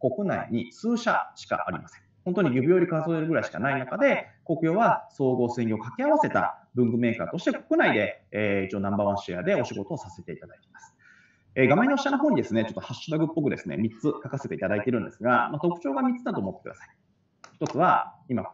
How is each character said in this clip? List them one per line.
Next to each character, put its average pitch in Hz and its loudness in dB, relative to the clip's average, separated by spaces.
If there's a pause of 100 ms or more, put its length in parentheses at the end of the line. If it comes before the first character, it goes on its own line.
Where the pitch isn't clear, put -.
国 196 -2
内 104 -2
に 117 -4
数 226 -2
社 - 0
し - -18
か - -2
あ - -4
り - -6
ま - -16
せ - -20
ん。 - -20 (240)
本 180 -2
当 202 2
に 131 2
指 135 4
折 180 6
り - -4
数 160 -2
え 156 -2
る 156 -2
ぐ 165 0
ら 113 2
い - -4
し - -6
か 80 -10
な 135 0
い - -2
中 127 -6
で、 254 2 (180)
国 160 -2
用 165 2
は 220 2
総 131 2
合 120 2
専 117 -2
業 107 0
を - -4
掛 - -10
け 247 -4
合 302 4
わ - 4
せ 214 2
た - -2
文 120 4
具 117 0
メ 117 2
ー 123 -2
カ 120 -4
ー - -8
と 165 -6
し 185 -8
て 294 2
国 - 0
内 - 4
で、 104 0
え 101 2
ー、 95 -4
一 95 -6
応 101 -2
ナ 98 -2
ン 98 0
バ 104 2
ー 101 2
ワ 101 2
ン 98 0
シ 98 -6
ェ 90 -4
ア 90 -6
で 196 2
お 143 0
仕 110 -6
事 101 -6
を 147 -6
さ - -12
せ - -16
て 82 -12
い 76 -12
た - -20
だ - -20
い - -20
て - -20
い - -20
ま - -20
す。 - -20 (600)
え 131 4
ー、 127 6
画 139 6
面 240 4
の 285 2
下 277 0
の 277 0
方 294 4
に 202 2
で 123 2
す - -6
ね、 113 2
ち 113 -8
ょ - -10
っ - -12
と 92 -8
ハ - -10
ッ - -14
シ - -10
ュ - -2
タ 156 0
グ 160 2
っ - -2
ぽ 160 -2
く 135 2
で 135 -2
す - -10
ね、 69 -6
三 110 0
つ - -18
書 151 0
か - -8
せ - -10
て - -6
い - -8
た 95 -2
だ 101 2
い 104 0
て 123 0
い 120 2
る 120 2
ん 95 -4
で 67 -12
す - -18
が、 120 2
ま 151 -6
あ、 - -4
特 170 -2
徴 277 -4
が 269 -2
三 247 0
つ - -16
だ 240 -4
と 143 -4
思 98 -4
っ - -12
て - -20
く - -12
だ - -16
さ - -20
い。 - -20 (680)
一 - -4
つ - -4
は、 160 2 (140)
今、 113 -2